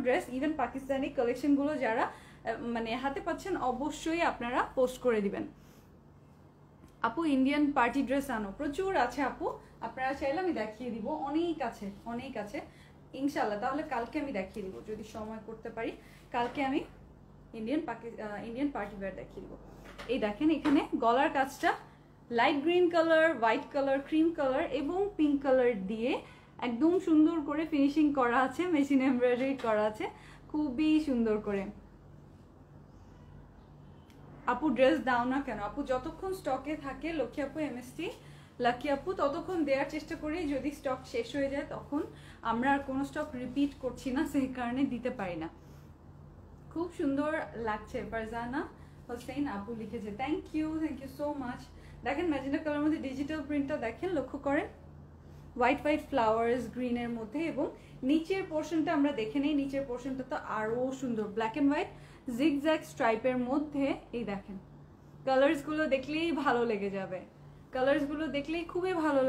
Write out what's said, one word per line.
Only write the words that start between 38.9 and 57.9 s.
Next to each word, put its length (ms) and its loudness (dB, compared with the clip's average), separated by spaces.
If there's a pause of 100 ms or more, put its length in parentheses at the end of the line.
আপু, 140 -4 (100)
ততক্ষণ 380 -2 (100)
দেওয়ার 260 2
চেষ্টা 280 -8
করি। 160 -2 (160)
যদি 240 -2
stock 220 -2 (120)
শেষ 240 -2
হয়ে 180 0
যায়, 200 -4
তখন 280 -4 (480)
আমরা 240 2
আর 140 0
কোনো 200 -2
stock 200 -6 (140)
repeat 300 0 (100)
করছি 340 -4
না, 60 2 (100)
সেই 160 2 (100)
কারণে 240 -2 (120)
দিতে 240 -2
পারি 240 -4
না। 60 -6 (1200)
খুব 140 -4 (120)
সুন্দর 320 2 (380)
লাগছে, 300 -4 (120)
ফারজানা 500 -4 (480)
হোসেন 360 -4 (120)
আপু 140 -8 (100)
লিখেছে। 300 -8 (100)
Thank 240 -2 (120)
you, 100 0 (160)
thank 200 -4
you 80 -12 (100)
so 60 -2 (160)
much। 200 -8 (440)
দেখেন, 260 0
Magenta 320 0
কালারের 200 0
মধ্যে 240 2
digital 400 -4
প্রিন্টটা 280 0 (100)
দেখেন, 220 -4 (100)
লক্ষ্য 200 -4 (100)
করেন, 180 2 (920)
White 260 4
white 260 2
flowers 540 4 (100)
গ্রিনের 440 -2
মধ্যে, 220 -6 (120)
এবং 140 0 (440)